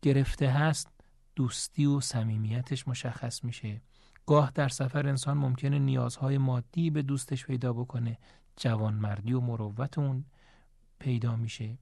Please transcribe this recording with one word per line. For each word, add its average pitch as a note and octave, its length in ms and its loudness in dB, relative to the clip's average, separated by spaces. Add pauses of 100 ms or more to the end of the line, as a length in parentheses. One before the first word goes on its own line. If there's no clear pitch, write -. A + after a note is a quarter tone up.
گرفته C3+ 480 4
هست، D3+ 400 2 (460)
دوستی - 500 0
و C#3+ 160 4
صمیمیتش A2+ 880 -2
مشخص A#2+ 560 -6
می‌شه. A2+ 380 -6 (440)
گاه D3 300 6
در C#3 140 2
سفر C#3 380 -2
انسان C#3 300 0
ممکنه C#3 420 2
نیازهای C3+ 580 0
مادی C3+ 520 0
به D3+ 120 0
دوستش C3+ 440 -2
پیدا B2+ 280 -2
بکنه، A#2 440 -2 (400)
جوانمردی G#2+ 760 0
و B2+ 80 2
مروت A#2 560 -4
اون C#3 280 0 (760)
پیدا A#2 360 0
می‌شه. A2+ 460 -6